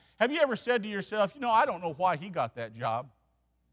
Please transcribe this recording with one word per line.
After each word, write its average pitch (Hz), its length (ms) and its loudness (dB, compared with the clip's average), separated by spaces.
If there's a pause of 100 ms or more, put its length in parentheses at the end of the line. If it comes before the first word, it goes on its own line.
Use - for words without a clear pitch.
(200)
Have 247 120 2
you 330 80 0
ever 262 160 2
said 240 280 0
to 214 40 -6
yourself, 202 460 -2
"You 285 80 -10
know, 240 80 0
I 226 160 6
don't 180 160 -4
know 170 100 -4
why 175 240 2
he 190 140 -10
got 139 240 -2
that 113 180 -8
job. 120 380 -4 (640)